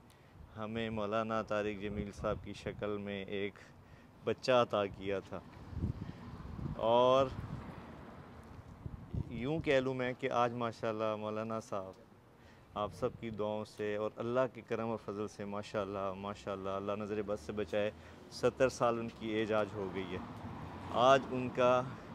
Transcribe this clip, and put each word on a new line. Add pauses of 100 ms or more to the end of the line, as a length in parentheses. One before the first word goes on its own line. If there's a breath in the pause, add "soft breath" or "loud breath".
(560 loud breath)
हमें
मौलाना
तारिक
जमील
साहब
की
शक्ल
में
एक (720 loud breath)
बच्चा
अता
किया
था। (1400 loud breath)
और (2000)
यूँ
कह
लूँ
मैं
कि
आज
माशाल्लाह
मौलाना
साहब (800 loud breath)
आप
सब
की
दुआओं
से
और
अल्लाह
के
करम
और
फजल
से
माशाल्लाह,
माशाल्लाह,
अल्लाह
नज़र
बद
से
बचाए, (380 loud breath)
सत्तर
साल
उनकी
एज
आज
हो
गई
है। (720)
आज (120)
उनका (180)